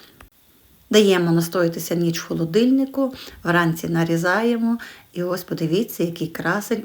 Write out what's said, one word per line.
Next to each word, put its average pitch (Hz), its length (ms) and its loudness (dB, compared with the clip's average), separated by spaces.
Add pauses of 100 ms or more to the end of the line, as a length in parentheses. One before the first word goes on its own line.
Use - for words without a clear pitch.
(920)
Даємо 190 420 6
настоятися 170 640 0
ніч 170 260 0
в - 60 -14
холодильнику, 254 880 0 (280)
вранці 170 460 0
нарізаємо, 185 920 0 (340)
і 175 100 -6
ось 180 200 -4
подивіться, 165 600 -2
який 170 260 -4
красень 202 560 -4